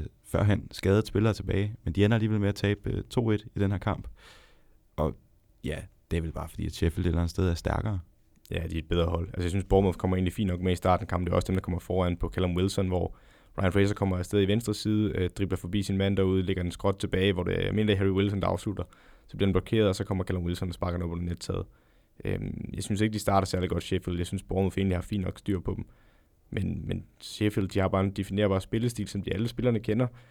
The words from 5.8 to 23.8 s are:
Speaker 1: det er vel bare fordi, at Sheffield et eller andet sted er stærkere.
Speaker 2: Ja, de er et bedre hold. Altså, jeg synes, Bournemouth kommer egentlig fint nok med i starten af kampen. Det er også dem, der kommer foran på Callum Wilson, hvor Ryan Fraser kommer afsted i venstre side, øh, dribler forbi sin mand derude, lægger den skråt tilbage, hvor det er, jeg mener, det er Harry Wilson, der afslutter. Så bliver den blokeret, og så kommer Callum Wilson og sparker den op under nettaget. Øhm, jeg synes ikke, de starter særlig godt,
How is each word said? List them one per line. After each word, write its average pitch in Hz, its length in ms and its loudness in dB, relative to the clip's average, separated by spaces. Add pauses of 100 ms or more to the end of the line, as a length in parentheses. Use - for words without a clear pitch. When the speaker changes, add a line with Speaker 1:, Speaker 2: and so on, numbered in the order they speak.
Speaker 1:
det 87 60 0
er 85 40 0
vel 80 120 -4
bare 73 160 -10
fordi, - 180 -8
at 80 60 -4
Sheffield 87 340 0
et - 20 2
eller 85 120 2
andet 85 100 0
sted 92 180 0
er 85 60 2
stærkere. 98 460 -2 (500)
Speaker 2:
Ja, 85 200 -4
de 82 40 -6
er 82 40 -4
et 76 100 -6
bedre 85 180 2
hold. 85 220 -2
Altså, - 140 -6
jeg 87 80 0
synes, 95 140 -2
Bournemouth 98 340 4
kommer 92 180 0
egentlig 92 160 0
fint 101 180 -2
nok 90 100 -2
med 92 120 2
i 90 40 0
starten 90 280 2
af - 40 -8
kampen. 90 180 -2
Det 87 60 -2
er 90 40 4
også 90 100 2
dem, 92 100 0
der 95 40 0
kommer 87 180 -2
foran 90 380 0
på 87 120 -4
Callum 90 280 0
Wilson, 95 320 2
hvor 90 280 -2 (420)
Ryan 95 140 2
Fraser 101 220 4
kommer 95 240 0
afsted 101 240 0
i 95 60 4
venstre 107 260 0
side, 107 400 0
øh, 90 160 0
dribler 95 260 -2
forbi 95 260 -2
sin 98 160 0
mand 98 180 2
derude, 95 260 4
lægger 90 200 -2
den 87 100 -2
skråt 98 260 0
tilbage, 98 340 2
hvor 87 100 -2
det 90 160 0
er, - 60 0
jeg 95 100 0
mener, 107 120 2
det 104 60 4
er 98 40 2
Harry 98 140 2
Wilson, 98 300 2
der 92 80 0
afslutter. 92 360 -2 (420)
Så - 100 -14
bliver 101 100 2
den 98 60 4
blokeret, 104 360 2
og 92 60 2
så 98 100 -4
kommer 95 200 -2
Callum 92 200 -2
Wilson 87 240 -2
og 87 60 -8
sparker 87 240 -4
den 87 60 -2
op 85 60 -4
under 85 140 -4
nettaget. 87 400 -4 (600)
Øhm, - 500 -4
jeg - 80 -6
synes 98 180 -2
ikke, 110 120 2
de 107 60 -2
starter 98 280 2
særlig 90 240 0
godt, 85 120 0